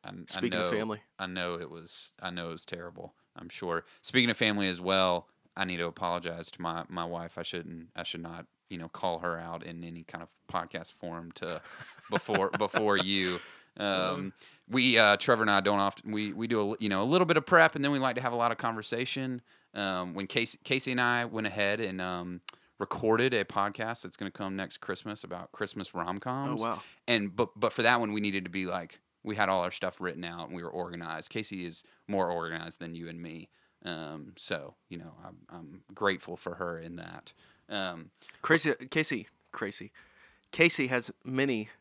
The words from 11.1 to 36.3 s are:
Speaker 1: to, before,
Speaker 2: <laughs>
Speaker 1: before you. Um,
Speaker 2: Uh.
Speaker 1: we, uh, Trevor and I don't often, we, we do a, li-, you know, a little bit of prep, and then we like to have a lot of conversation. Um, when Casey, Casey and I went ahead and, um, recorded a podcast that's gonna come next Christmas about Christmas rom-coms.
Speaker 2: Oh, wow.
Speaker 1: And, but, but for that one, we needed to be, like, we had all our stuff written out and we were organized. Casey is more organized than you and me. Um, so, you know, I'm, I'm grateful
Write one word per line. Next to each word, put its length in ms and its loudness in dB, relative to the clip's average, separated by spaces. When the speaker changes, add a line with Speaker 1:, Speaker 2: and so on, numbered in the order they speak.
Speaker 1:
to, 280 -6
before, 400 2
Speaker 2:
<laughs> 80 -4
Speaker 1:
before 380 4
you. 440 2
Um, 100 -2
Speaker 2:
Uh. 80 -20
Speaker 1:
we, 300 8
uh, 180 10
Trevor 260 4
and 80 4
I 100 8
don't 200 4
often, 320 0
we, 200 -2
we 140 -4
do 140 2
a, 40 2
li-, 160 -2
you 80 0
know, 140 2
a 20 2
little 220 6
bit 100 4
of 100 2
prep, 280 8
and 100 0
then 80 4
we 60 2
like 180 0
to 60 -2
have 100 -2
a 40 -2
lot 160 4
of 60 -4
conversation. 840 -2
Um, 400 -2
when 120 -4
Casey, 380 2
Casey 280 2
and 80 2
I 240 4
went 220 -2
ahead 340 2
and, 200 -2
um, 400 -4
recorded 560 4
a 100 4
podcast 580 -2
that's 140 -10
gonna 140 -6
come 260 -6
next 220 -6
Christmas 440 -6
about 300 -10
Christmas 420 -6
rom-coms. 680 -2
Speaker 2:
Oh, 40 0
wow. 160 -4
Speaker 1:
And, 300 2
but, 180 2
but 200 2
for 80 2
that 180 8
one, 120 0
we 100 0
needed 220 -2
to 60 -8
be, 160 -4
like, 340 -6
we 140 -4
had 140 4
all 120 4
our 80 -2
stuff 300 -6
written 240 -6
out 240 -10
and 80 -10
we 60 -8
were 80 -8
organized. 580 -8
Casey 380 -6
is 180 -10
more 220 0
organized 500 -4
than 140 -8
you 140 -8
and 120 -10
me. 300 -12
Um, 520 -8
so, 380 -6
you 100 -10
know, 140 -14
I'm, 120 -16
I'm 300 -16
grateful 440 0